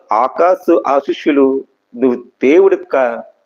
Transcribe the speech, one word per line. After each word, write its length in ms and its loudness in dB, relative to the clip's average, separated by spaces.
ఆకాశ 760 0
ఆశిష్యులు 760 -2
నువ్వు 280 -2
దేవుడి 340 4
క-, 460 -4